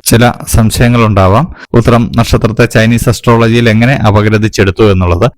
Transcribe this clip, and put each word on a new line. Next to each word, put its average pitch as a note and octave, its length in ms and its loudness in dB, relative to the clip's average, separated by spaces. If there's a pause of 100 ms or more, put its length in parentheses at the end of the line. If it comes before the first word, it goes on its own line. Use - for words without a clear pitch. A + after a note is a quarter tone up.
ചില A#2+ 260 2 (160)
സംശയങ്ങളുണ്ടാവാം. A2+ 1000 0 (280)
ഉത്രം A#2 420 0
നക്ഷത്രത്തെ A#2 500 -2
ചൈനീസ് A#2 440 0
അസ്ട്രോളജിയിൽ A#2 600 0
എങ്ങനെ A#2 240 2
അപഗ്രഥിച്ചെടുത്തു G#2 960 0
എന്നുള്ളത്. F#2 360 0 (100)